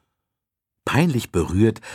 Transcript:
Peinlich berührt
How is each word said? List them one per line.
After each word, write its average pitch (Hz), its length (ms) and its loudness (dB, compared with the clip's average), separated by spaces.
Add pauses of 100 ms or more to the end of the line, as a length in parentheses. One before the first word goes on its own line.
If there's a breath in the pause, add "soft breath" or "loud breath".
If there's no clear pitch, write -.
(840)
Peinlich 135 460 0
berührt 98 480 0 (160 loud breath)